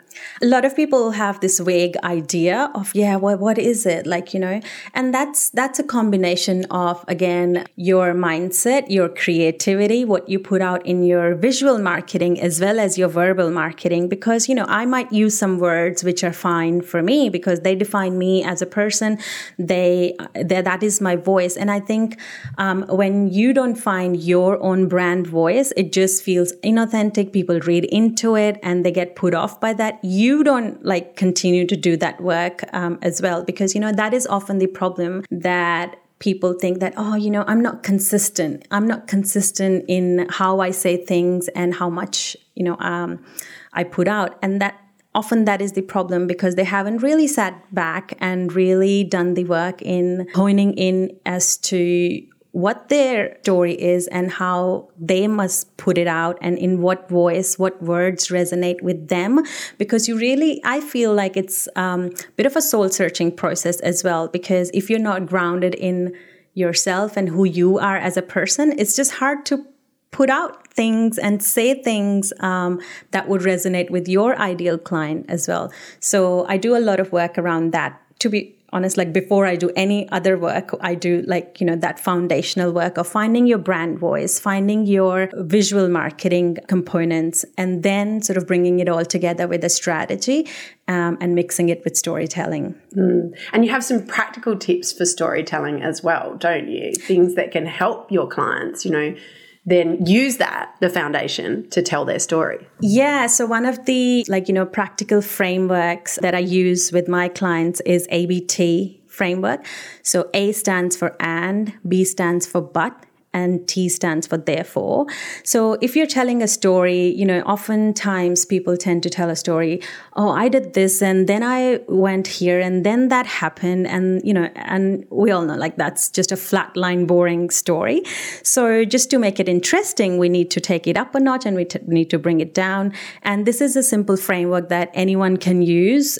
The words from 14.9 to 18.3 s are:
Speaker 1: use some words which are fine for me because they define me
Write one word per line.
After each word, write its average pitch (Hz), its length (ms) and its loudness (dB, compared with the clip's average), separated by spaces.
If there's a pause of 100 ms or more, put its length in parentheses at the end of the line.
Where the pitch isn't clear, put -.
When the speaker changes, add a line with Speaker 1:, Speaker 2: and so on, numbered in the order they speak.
Speaker 1:
use 214 260 2
some 185 200 0
words 175 440 0
which 180 220 -2
are 170 80 0
fine 175 480 0
for 175 200 -4
me 247 280 2
because 175 320 -2
they 190 160 2
define 190 420 -2
me 185 240 2